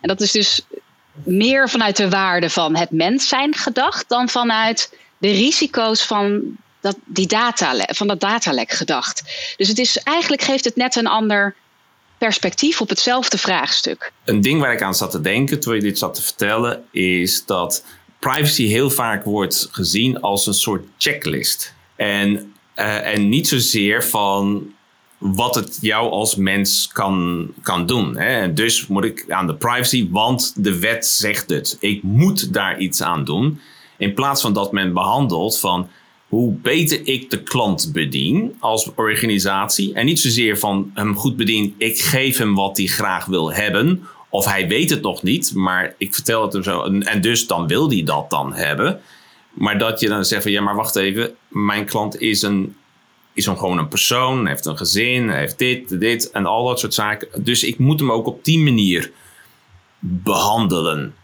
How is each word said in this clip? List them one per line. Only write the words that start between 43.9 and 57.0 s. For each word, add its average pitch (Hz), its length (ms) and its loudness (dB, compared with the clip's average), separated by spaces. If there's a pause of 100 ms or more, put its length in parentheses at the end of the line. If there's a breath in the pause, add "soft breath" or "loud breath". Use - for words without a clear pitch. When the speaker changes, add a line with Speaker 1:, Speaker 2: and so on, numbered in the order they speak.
Speaker 2:
Of 98 160 0
hij 98 220 0
weet 143 220 0
het - 120 0
nog 92 220 -4
niet, 95 300 0
maar 92 440 0
ik - 160 -6
vertel 113 280 0
het 101 120 -2
hem 95 100 -2
zo. 90 200 -2
En, 98 200 0
en 104 180 0
dus 117 260 2
dan 85 200 0
wil 131 220 2
hij 95 140 2
dat 73 260 -2
dan 71 240 -2
hebben. 90 480 -2 (500 loud breath)
Maar 101 260 0
dat 110 220 0
je 113 80 2
dan 101 180 0
zegt 101 180 0
van, 104 80 0
ja, 101 100 2
maar 101 140 0
wacht - 200 -2
even. 101 400 0 (120)
Mijn 104 380 -2
klant 104 360 -4
is 107 200 0
een, 101 340 -2 (580)
is 98 120 -2
een, 95 120 -2
gewoon 90 200 0
een 80 100 -2
persoon, 123 600 0
heeft 71 180 -4
een 78 120 -6
gezin, 120 520 0
heeft 73 280 -2
dit, 127 420 -2
dit 113 320 0
en 98 140 -2
al 113 220 0
dat 123 120 -2
soort 110 140 -4
zaken. 104 500 -4